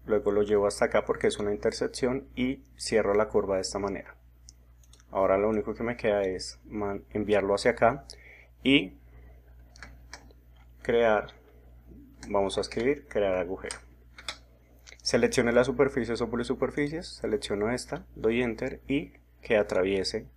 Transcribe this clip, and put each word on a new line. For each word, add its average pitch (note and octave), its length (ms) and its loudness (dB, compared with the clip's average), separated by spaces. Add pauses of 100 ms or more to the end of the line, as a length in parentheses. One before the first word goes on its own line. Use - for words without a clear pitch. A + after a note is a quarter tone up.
Luego G#2 260 2
lo G#2 120 2
llevo G#2 240 4
hasta G2+ 180 2
acá A2 220 0
porque - 200 -2
es G#2 120 0
una G#2 140 -2
intersección B2 840 -2
y B2+ 260 -4 (160)
cierro G2+ 360 2
la G#2+ 140 4
curva G2 280 0
de F#2+ 60 -2
esta G2 160 -6
manera. G2 380 -6 (960)
Ahora F#2+ 280 4
lo G#2 100 2
único G#2+ 260 -2
que A#2 80 -8
me A#2+ 140 -4
queda G#2 280 2
es F2+ 400 -6
man-, G2+ 460 -6
enviarlo G2+ 440 2
hacia A#2+ 160 2
acá A#2+ 340 2 (580)
y C3+ 360 2 (1800)
crear, A2+ 460 4 (1000)
vamos G2 300 2
a - 20 0
escribir C3 480 -2
crear G2 280 0
agujero. F2+ 420 -6 (1200)
Selecciono A#2+ 520 2
la B2 120 6
superficie B2 500 0
o - 20 -4
superficies, B2 880 -4
selecciono G#2+ 640 -4
esta, C#3+ 440 -8
doy A#2 280 0
enter B2 440 -6
y D3 260 -4 (280)
que A#2 160 2
atraviese G2 800 0